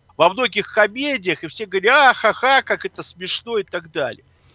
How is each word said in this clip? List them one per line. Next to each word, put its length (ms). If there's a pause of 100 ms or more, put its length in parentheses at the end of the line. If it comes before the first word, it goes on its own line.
(180)
Во 120
многих 420
комедиях, 720
и 40
все 180
говорят: 440
«А, 40
ха-ха, 480
как 220
это 180
смешно» 560
и 60
так 260
далее. 340 (300)